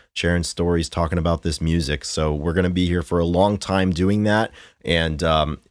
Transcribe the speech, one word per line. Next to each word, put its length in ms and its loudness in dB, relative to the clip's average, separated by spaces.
sharing 300 0
stories, 440 0
talking 300 -2
about 240 0
this 180 -4
music. 440 0
So 280 -2
we're 220 -2
gonna 160 2
be 160 0
here 160 0
for 160 -2
a 60 2
long 340 2
time 320 0
doing 320 0
that. 300 0
And, 380 0
um, 360 0